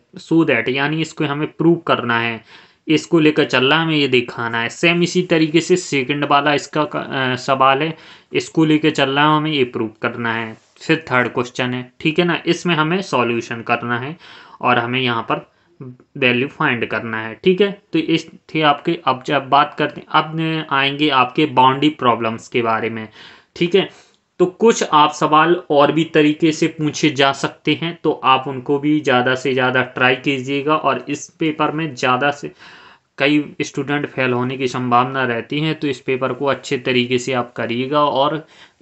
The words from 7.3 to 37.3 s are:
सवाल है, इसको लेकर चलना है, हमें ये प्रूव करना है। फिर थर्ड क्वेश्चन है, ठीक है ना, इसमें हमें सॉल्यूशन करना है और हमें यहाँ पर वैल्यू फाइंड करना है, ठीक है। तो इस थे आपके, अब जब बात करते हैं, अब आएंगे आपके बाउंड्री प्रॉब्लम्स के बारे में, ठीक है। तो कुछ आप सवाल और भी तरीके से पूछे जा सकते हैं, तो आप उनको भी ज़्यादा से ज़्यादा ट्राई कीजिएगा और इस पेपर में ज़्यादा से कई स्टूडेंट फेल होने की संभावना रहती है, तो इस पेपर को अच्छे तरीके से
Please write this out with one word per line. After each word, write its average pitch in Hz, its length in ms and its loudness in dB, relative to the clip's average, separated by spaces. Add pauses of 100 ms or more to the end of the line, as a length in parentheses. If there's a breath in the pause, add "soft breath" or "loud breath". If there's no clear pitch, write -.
सवाल 135 460 2
है, 160 160 -4 (360 loud breath)
इसको 160 320 0
लेकर 156 240 2
चलना 139 320 2
है, 156 160 4
हमें 156 140 -2
ये 143 120 2
प्रूव 117 280 -4 (100)
करना 117 320 -4
है। 113 240 -8 (240)
फिर - 300 -2
थर्ड 123 160 2
क्वेश्चन 123 460 -4
है, 123 260 -10
ठीक 160 200 -2
है 175 60 4
ना, 170 200 -2
इसमें 170 300 0
हमें 160 260 0
सॉल्यूशन 117 600 -2
करना 120 380 -4
है 147 180 -10 (440 loud breath)
और 123 160 2
हमें 120 240 -2
यहाँ 117 220 0
पर - 280 -6 (680)
वैल्यू 127 300 2
फाइंड 127 380 -2
करना 110 360 -6
है, 110 220 -10
ठीक 185 180 4
है। 202 200 -2 (120)
तो 165 60 2
इस 160 300 -2 (260)
थे 156 60 0
आपके, 151 440 2
अब 127 220 -2
जब 135 220 0
बात 143 300 2
करते 147 220 -4
हैं, - 60 -20
अब 160 640 -2
आएंगे 139 380 0
आपके 131 360 2
बाउंड्री 131 440 4
प्रॉब्लम्स 117 580 -2
के 127 140 -2
बारे 110 280 -2
में, 110 200 -10 (460 loud breath)
ठीक 175 200 0
है। 185 140 2 (500 soft breath)
तो 180 60 4
कुछ 226 380 2 (100)
आप 151 180 6
सवाल 160 580 2
और 147 220 4
भी 156 120 2
तरीके 151 480 2
से 160 160 0
पूछे 151 420 -2
जा 135 220 2
सकते 147 420 -4
हैं, 165 300 -6
तो 156 80 2 (120)
आप 131 240 2
उनको 135 320 -2
भी 151 200 0
ज़्यादा 127 360 2
से 131 180 -2
ज़्यादा 127 280 2
ट्राई 127 340 0
कीजिएगा 139 600 -2
और 131 340 -2
इस 143 200 -8
पेपर 151 420 -2
में 151 240 -6
ज़्यादा 131 360 0
से 139 200 -8 (640 loud breath)
कई 147 440 0
स्टूडेंट 143 440 -4
फेल 127 280 -2
होने 127 240 -2
की 135 100 -2
संभावना 127 560 0
रहती 120 360 -4
है, 156 140 0
तो 151 140 -6
इस 131 120 -4
पेपर 131 340 -2
को 131 120 -4
अच्छे 131 320 -2
तरीके 123 400 0
से 127 160 -4